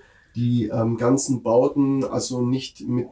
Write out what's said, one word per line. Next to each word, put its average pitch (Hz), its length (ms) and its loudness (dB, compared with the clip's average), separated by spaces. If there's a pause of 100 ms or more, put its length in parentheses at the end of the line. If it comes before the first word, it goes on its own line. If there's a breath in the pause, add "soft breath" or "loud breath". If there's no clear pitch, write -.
(360 soft breath)
die, 120 320 0
ähm, 113 300 -2
ganzen 127 460 2
Bauten 135 600 2
also 123 380 -4
nicht 131 460 -2
mit 123 240 -2